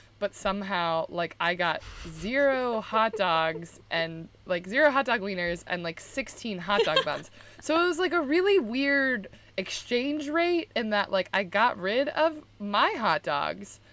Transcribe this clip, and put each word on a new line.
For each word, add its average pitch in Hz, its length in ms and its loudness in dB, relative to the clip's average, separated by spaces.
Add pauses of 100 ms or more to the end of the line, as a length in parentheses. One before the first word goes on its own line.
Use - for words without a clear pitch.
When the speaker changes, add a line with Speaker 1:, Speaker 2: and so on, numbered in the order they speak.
(200)
Speaker 1:
But 202 160 -4
somehow, 190 720 0
like, 170 320 -4
I 175 160 2
got 170 260 0 (260)
zero 247 720 2
hot 220 340 2
dogs 165 640 0 (100)
and, 165 380 -4 (180)
like, 180 220 -4
zero 277 240 6
hot 269 120 2
dog 233 160 0
wieners 175 460 -4
and, 180 160 -4
like, 170 160 -6
sixteen - 600 -8
hot 202 260 2
dog - 200 2
buns. 147 240 -6 (180)
Speaker 2:
<laughs> - 140 -20
Speaker 1:
So 320 240 2
it 359 40 2
was, 311 100 -2
like, 359 140 0
a 349 80 2
really 370 400 4
weird 262 640 0 (300)
exchange 277 720 -2
rate 339 480 2
in 220 140 -2
that, 202 200 0
like, 190 240 0
I 196 80 2
got 202 340 2
rid 220 340 0
of 311 340 0 (160)
my 220 360 2
hot 185 280 0
dogs, 156 560 -4 (120)